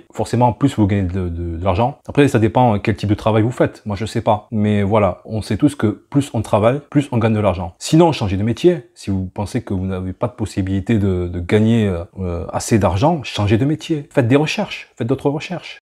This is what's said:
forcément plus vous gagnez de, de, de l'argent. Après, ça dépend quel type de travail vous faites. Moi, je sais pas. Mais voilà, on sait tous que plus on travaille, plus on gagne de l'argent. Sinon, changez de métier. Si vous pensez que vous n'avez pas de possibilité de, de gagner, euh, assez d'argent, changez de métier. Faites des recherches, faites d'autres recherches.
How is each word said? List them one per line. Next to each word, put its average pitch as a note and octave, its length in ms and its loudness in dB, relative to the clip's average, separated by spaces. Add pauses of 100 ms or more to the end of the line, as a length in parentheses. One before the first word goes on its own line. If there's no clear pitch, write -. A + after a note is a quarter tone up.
(120)
forcément A#2 400 0
plus C3+ 240 -2
vous G#2+ 120 4
gagnez G2+ 160 0
de, F2+ 260 -4
de, E2+ 260 -6
de E2 80 -8
l'argent. G#2 420 0
Après, C#3+ 220 4
ça C3 100 2
dépend A2 420 2
quel A2 180 -2
type - 100 -4
de G#2 60 2
travail G#2+ 300 2
vous A#2+ 80 0
faites. - 340 -2
Moi, G#2 100 -6
je A2 100 -6
sais A#2 140 -6
pas. A2 320 -2
Mais G#2 320 0
voilà, G2 400 0
on G#2+ 180 -6
sait A2 140 -4
tous C#3+ 200 2
que A2+ 120 0
plus C3+ 460 -2
on A2+ 80 -2
travaille, A2+ 480 2
plus C#3+ 240 0
on B2 40 0
gagne A2 160 2
de G#2+ 60 0
l'argent. F#2 400 -2
Sinon, E3 320 4
changez G2+ 240 -2
de G2 80 -2
métier. D3 500 0
Si - 160 -12
vous F#2+ 240 -4
pensez G#2 280 -6
que - 120 -8
vous F#2+ 120 -2
n'avez F#2 260 -6
pas A#2+ 160 -4
de A2 60 -12
possibilité G2 640 -2
de, F#2 320 0
de F2 100 -8
gagner, A2 480 4 (320)
euh, E2+ 320 -6
assez - 260 0
d'argent, G#2+ 460 2
changez G#2+ 340 0
de A2 60 0
métier. D3+ 480 -4
Faites B2+ 160 2
des A#2+ 80 4
recherches, - 600 -2
faites A#2 100 -4
d'autres C3+ 220 -2
recherches. D3+ 580 -8